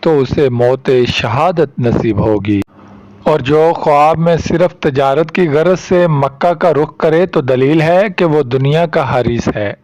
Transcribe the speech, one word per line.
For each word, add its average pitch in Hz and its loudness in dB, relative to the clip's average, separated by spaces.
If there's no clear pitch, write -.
تو 160 0
اسے 139 0
موت 123 0
شہادت 151 -2
نصیب 113 -2
ہوگی۔ 104 -2
اور 156 0
جو 151 2
خواب 156 2
میں 165 0
صرف 170 -2
تجارت 139 0
کی 180 0
غرض 160 0
سے 175 0
مکہ 143 0
کا 165 0
رخ 147 -2
کرے 165 2
تو 170 -2
دلیل 135 2
ہے 170 2
کہ 180 0
وہ 151 2
دنیا 139 0
کا 151 -2
حریص 120 -2
ہے۔ 104 -6